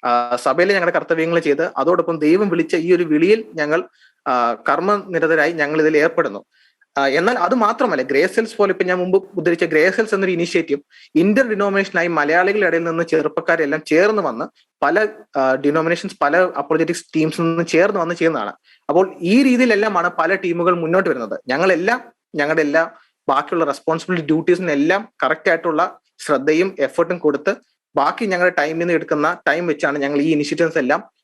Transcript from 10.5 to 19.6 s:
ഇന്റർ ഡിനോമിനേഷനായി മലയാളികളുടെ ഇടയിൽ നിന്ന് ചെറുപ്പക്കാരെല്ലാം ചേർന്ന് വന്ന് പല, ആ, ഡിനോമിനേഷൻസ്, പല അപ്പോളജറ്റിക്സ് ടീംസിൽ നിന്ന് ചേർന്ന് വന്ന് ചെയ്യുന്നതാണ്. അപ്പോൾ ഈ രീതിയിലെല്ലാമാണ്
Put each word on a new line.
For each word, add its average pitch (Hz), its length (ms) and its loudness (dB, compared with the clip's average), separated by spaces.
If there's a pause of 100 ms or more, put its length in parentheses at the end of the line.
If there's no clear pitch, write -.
ഇന്റർ 208 340 4
ഡിനോമിനേഷനായി 196 600 0
മലയാളികളുടെ 175 580 2
ഇടയിൽ 165 180 0
നിന്ന് 165 200 -2
ചെറുപ്പക്കാരെല്ലാം 156 840 -2
ചേർന്ന് 202 360 2
വന്ന് 131 220 -4 (380)
പല, 180 260 2 (280)
ആ, 131 180 2
ഡിനോമിനേഷൻസ്, 160 680 -2
പല 147 140 2
അപ്പോളജറ്റിക്സ് 165 680 0 (100)
ടീംസിൽ 156 260 -2
നിന്ന് 165 240 -2
ചേർന്ന് 190 340 2
വന്ന് 170 140 -4
ചെയ്യുന്നതാണ്. 151 380 -2 (360)
അപ്പോൾ 180 320 2
ഈ 208 220 4
രീതിയിലെല്ലാമാണ് 214 760 2